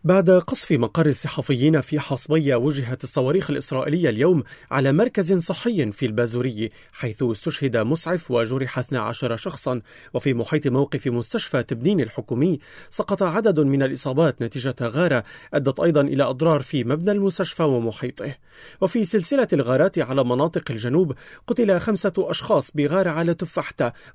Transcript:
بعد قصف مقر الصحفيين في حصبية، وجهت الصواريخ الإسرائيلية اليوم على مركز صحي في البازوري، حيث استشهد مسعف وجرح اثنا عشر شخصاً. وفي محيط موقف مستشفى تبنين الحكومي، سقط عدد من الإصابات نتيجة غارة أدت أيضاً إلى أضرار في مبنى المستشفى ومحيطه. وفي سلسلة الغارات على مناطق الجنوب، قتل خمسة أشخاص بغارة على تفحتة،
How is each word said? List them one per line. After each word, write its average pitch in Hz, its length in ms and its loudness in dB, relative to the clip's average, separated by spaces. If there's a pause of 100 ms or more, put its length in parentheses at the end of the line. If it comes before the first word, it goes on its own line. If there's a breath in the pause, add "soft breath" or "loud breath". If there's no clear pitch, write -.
بعد 180 240 4
قصف 185 420 4
مقر 139 340 2
الصحفيين 143 760 2
في 147 180 -4
حصبية، 139 560 0
وجهت 131 480 -2
الصواريخ 143 460 -2
الإسرائيلية 147 600 0
اليوم 135 340 2 (280 loud breath)
على 135 220 2
مركز 196 400 2
صحي 175 580 0
في 131 140 -4
البازوري، 113 640 -2 (240 soft breath)
حيث 120 300 -6
استشهد 123 540 -2
مسعف 160 540 -2
وجرح 120 480 -2
اثنا 123 200 -4
عشر 113 360 -4
شخصاً. 131 460 -6 (320 loud breath)
وفي 139 200 0
محيط 120 340 0
موقف 131 400 0
مستشفى 120 560 -2
تبنين 139 360 0
الحكومي، 127 600 0 (300 loud breath)
سقط - 340 -2
عدد 185 360 2
من 139 240 2
الإصابات 135 580 0
نتيجة 123 400 -4
غارة 127 420 0 (300 loud breath)
أدت 135 260 0
أيضاً 160 220 4
إلى 139 220 2
أضرار 139 380 2
في 131 220 -4
مبنى 160 280 0
المستشفى 196 520 -2
ومحيطه. 123 720 -2 (460 loud breath)
وفي 196 240 0
سلسلة 220 480 0
الغارات 139 460 2
على 131 240 0
مناطق 135 480 -2
الجنوب، 127 420 0 (340 loud breath)
قتل 202 320 2
خمسة 196 380 -2
أشخاص 165 580 0
بغارة 160 340 2
على 165 240 0
تفحتة، 156 580 -4 (240 loud breath)